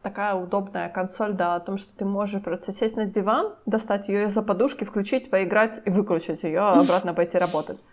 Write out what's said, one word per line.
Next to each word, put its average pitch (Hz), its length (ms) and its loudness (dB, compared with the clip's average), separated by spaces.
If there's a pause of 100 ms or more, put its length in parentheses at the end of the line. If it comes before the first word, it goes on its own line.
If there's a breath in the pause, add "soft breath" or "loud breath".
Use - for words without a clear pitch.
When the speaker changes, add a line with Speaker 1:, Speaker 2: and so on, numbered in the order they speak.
Speaker 1:
такая 202 340 -4
удобная 185 520 -4
консоль, 190 440 -4
да, 175 240 0
о 175 40 -2
том, 196 160 -6
что - 200 -12
ты - 80 -6
можешь 196 360 -2
просто - 320 -6
сесть 220 240 -2
на 214 80 0
диван, 220 480 0 (140)
достать 208 420 -2
ее 202 180 2
из-за 208 160 0
подушки, 208 420 0
включить, 214 440 -2
поиграть 214 580 2
и 202 40 0
выключить 180 540 0
ее, 165 180 2
Speaker 2:
<laughs> 196 180 6
Speaker 1:
обратно 185 340 2
пойти 170 240 2
работать. 185 400 -2 (140 soft breath)